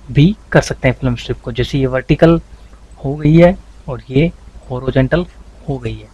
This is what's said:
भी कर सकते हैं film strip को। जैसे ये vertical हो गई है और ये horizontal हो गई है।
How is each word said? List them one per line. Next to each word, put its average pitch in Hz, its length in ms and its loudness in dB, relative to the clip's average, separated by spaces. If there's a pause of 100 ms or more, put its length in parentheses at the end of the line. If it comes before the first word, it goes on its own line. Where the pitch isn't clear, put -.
(100)
भी 147 240 4 (180)
कर 156 100 2
सकते - 260 -4
हैं 123 60 0
film 123 220 -4
strip - 240 -8
को। 127 120 -12
जैसे 120 260 -4
ये 131 100 0
vertical 160 520 2 (600)
हो 139 160 -6
गई 151 180 2
है 175 220 6 (320)
और 120 220 -10
ये 147 200 2 (400)
horizontal 131 540 -2 (440)
हो 135 100 -6
गई 113 160 -8
है। 107 200 -18